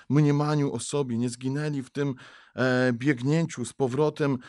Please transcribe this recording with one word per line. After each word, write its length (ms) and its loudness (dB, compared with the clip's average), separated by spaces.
mniemaniu 640 2
o 60 -6
sobie, 380 -4
nie 120 0
zginęli 540 -4
w 60 -16
tym, 260 -2
e, 380 2
biegnięciu 720 0
z 80 -12
powrotem 640 0